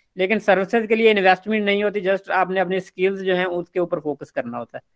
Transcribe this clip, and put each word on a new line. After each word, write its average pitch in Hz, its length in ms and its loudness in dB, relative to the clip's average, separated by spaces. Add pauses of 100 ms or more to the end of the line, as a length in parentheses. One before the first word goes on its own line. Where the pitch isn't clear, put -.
(160)
लेकिन 190 220 0
services 196 480 2
के 220 80 0
लिए 220 160 6
investment 202 540 2
नहीं 202 200 0
होती, 202 160 -2
just 190 300 -2
आपने 185 300 0
अपनी 185 200 -2
skills 190 400 -2
जो 185 140 0
हैं 180 120 0
उसके 175 340 -4
ऊपर 175 200 -2
focus 147 300 -8
करना 120 280 -8
होता 120 200 -12
है। - 40 -18 (140)